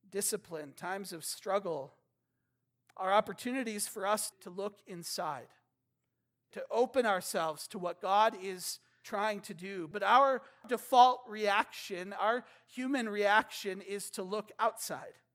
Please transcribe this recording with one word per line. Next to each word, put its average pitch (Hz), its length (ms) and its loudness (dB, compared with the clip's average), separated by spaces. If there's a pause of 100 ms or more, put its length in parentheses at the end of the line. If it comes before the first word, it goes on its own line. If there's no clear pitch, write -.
(100)
discipline, 175 640 -6
times 185 380 -8
of 160 100 -12
struggle 180 680 -4 (1040)
are 190 140 0
opportunities 214 760 0
for 208 180 -8
us 208 260 0 (100)
to - 80 -14
look 196 380 -8
inside, 165 600 -8 (1040)
to 190 200 -10
open 247 340 2
ourselves 175 640 0
to - 120 -10
what 175 220 -6
God 214 400 4
is 185 380 -8 (240)
trying 208 360 -4
to 185 160 -12
do. 180 360 -10
But 202 120 -4
our 247 400 6 (240)
default 247 600 6
reaction, 202 880 -2
our 226 320 0 (220)
human 254 420 -4
reaction, 202 720 2
is 202 300 -10
to - 100 -10
look 202 380 -8
outside. 156 540 -4 (220)